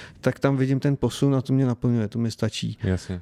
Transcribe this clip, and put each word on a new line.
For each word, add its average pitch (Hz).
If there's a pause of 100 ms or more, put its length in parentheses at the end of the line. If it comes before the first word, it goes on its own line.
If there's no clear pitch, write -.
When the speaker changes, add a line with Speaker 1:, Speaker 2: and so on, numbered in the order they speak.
(200)
Speaker 1:
tak -
tam 139
vidím 131
ten 143
posun 135
a 131
to 135
mě 135
naplňuje, 120
to 113
mi 117
stačí. 110
Speaker 2:
Jasně, 92